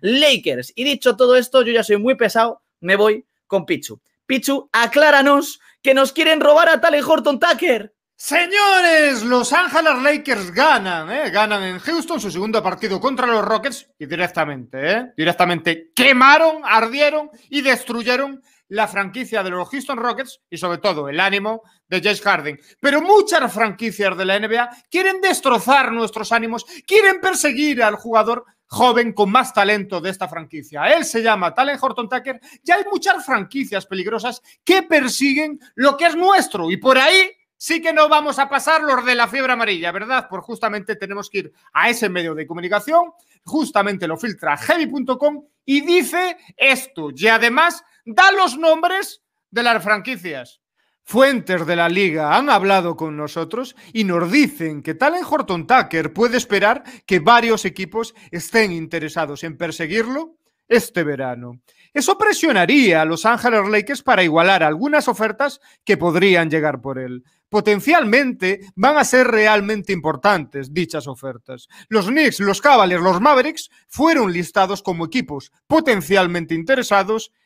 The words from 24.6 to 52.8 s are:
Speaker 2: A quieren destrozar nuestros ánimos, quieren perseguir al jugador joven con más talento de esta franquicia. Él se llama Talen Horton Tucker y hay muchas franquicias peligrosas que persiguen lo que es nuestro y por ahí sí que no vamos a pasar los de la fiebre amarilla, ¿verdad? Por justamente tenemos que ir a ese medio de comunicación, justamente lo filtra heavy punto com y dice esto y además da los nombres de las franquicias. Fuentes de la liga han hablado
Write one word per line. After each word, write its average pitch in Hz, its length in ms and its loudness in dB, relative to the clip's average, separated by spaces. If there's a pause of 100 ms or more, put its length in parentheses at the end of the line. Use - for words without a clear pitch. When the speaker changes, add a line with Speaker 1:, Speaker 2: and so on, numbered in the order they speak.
Speaker 2:
A 240 100 -2 (180)
quieren 381 320 0
destrozar 269 720 2
nuestros 220 400 -6
ánimos, 226 340 -4 (220)
quieren 392 340 4
perseguir 294 640 -2
al 208 140 0
jugador 226 480 -2 (260)
joven 233 440 2
con 202 160 0
más 254 240 0
talento 196 440 0
de 175 120 -6
esta 190 180 -8
franquicia. 156 640 -4
Él 320 120 0
se 233 160 -4
llama 202 320 0
Talen 269 260 0
Horton 240 260 -4
Tucker 247 320 -8 (240)
y 311 80 -2
hay 381 220 2
muchas 370 320 -2
franquicias 214 640 -4
peligrosas 208 560 -8 (200)
que 381 200 2
persiguen 285 760 0 (160)
lo 277 220 2
que 330 80 -2
es 330 100 4
nuestro 349 560 2
y 185 60 -2
por 262 220 2
ahí 370 320 4 (260)
sí 330 240 -6
que 330 140 -2
no 302 160 4
vamos 302 280 0
a 277 120 -2
pasar 302 320 0
los 262 240 0
de 247 80 2
la 240 120 2
fiebre 254 280 -2
amarilla, 196 360 -4
¿verdad? 214 380 -6
Por 185 140 -12
justamente 208 540 -8
tenemos 202 340 -12
que 202 80 -6
ir - 140 -10 (200)
a 165 160 2
ese 220 220 -2
medio 170 240 -4
de 151 120 -10
comunicación, 202 640 -2 (300)
justamente 202 640 -2
lo 160 120 -6
filtra 175 400 -4
heavy 330 260 -2
punto 262 320 -4
com 294 300 -4 (180)
y 277 160 0
dice 349 560 0 (180)
esto 254 640 -2
y 160 100 -2
además 233 560 2 (220)
da 359 280 4
los 359 260 0
nombres 330 640 0 (280)
de 220 120 -4
las 233 200 2
franquicias. 185 800 -6 (500)
Fuentes 220 540 2
de 170 100 -2
la 170 140 2
liga 165 480 0
han 277 140 2
hablado 190 440 2